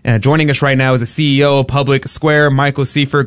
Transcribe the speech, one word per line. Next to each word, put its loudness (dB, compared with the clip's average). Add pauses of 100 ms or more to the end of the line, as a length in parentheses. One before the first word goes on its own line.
And 0
joining 2
us -4
right 2
now 2
is 2
the -4
C 0
E 2
O 2
of -4
Public -2
Square, 0
Michael 0
Seifert. -2